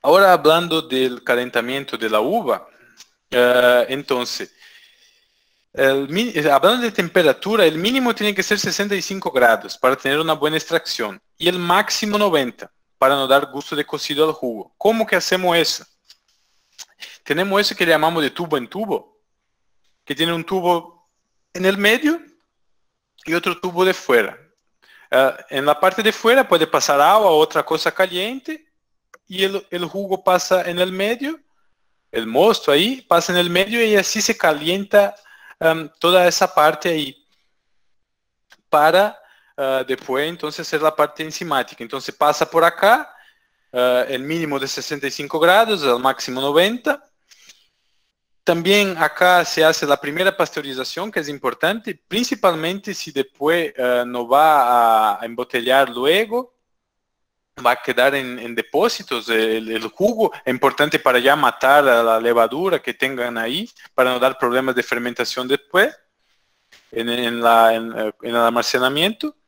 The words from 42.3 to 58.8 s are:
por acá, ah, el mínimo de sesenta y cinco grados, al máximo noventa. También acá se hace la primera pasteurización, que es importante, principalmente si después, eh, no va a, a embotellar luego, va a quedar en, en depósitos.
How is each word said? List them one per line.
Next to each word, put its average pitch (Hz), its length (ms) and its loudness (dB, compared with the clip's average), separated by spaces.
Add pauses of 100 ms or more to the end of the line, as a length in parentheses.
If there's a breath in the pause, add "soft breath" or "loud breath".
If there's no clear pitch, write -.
por 165 140 2
acá, 214 500 2 (600 soft breath)
ah, 123 340 2
el 131 160 -6
mínimo 151 340 -4
de 135 120 -4
sesenta 139 380 -8
y 127 40 -4
cinco 151 300 -6
grados, 196 420 2
al 123 160 2
máximo 131 400 -4
noventa. 196 640 0 (1400 soft breath)
También 185 540 0
acá 175 480 2
se - 180 -2
hace 160 220 2
la 143 160 0
primera 175 340 -2
pasteurización, 147 760 -6
que 180 80 -4
es 147 100 -8
importante, 160 800 -6
principalmente 196 880 -2
si - 160 -14
después, 147 680 -2
eh, 123 280 0
no 123 220 -8
va 147 360 6
a, 113 580 4
a 117 40 -10
embotellar 123 640 0
luego, 208 640 -2 (1080)
va 120 80 4
a 123 100 -2
quedar 135 340 0
en, 127 240 -8
en 117 160 -12
depósitos. 120 760 -4